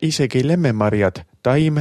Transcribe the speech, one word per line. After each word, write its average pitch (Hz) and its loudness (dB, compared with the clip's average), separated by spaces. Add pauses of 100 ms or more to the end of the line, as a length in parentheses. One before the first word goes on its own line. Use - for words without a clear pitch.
isegi 135 0
lemmemarjad, 107 0 (180)
taim, 151 0